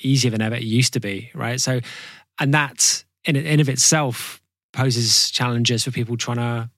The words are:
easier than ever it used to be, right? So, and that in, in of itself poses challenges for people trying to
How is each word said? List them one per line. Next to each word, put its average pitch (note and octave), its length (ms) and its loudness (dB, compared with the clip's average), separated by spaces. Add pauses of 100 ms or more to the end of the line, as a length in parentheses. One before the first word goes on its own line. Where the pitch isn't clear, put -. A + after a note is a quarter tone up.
easier C3 280 2
than A2 120 -2
ever A2 140 -2
it A#2+ 60 -6
used A#2 320 2
to - 60 -2
be, G2+ 340 -8
right? A#2+ 260 -6
So, B2+ 200 -2 (600)
and C#3 140 2
that - 500 0 (220)
in, D#3 100 2
in D3+ 240 2
of D3 80 4
itself C3 760 0 (320)
poses A#2+ 580 2
challenges A#2+ 540 0
for B2+ 60 -4
people A#2+ 260 -2
trying A#2+ 200 -4
to A#2 400 -4